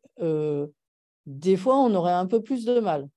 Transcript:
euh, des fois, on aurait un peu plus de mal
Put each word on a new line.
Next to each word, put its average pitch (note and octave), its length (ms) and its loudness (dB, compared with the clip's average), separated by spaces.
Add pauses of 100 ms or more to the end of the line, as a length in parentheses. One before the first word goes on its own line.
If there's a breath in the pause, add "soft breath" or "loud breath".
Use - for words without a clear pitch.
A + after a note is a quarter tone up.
(200)
euh, D3+ 480 -2 (580)
des D3+ 300 0
fois, B3+ 240 2
on B3 160 2
aurait F3+ 160 2
un F3+ 140 0
peu A3+ 160 0
plus A#3 240 -6
de A#3+ 140 2
mal D#3 380 -2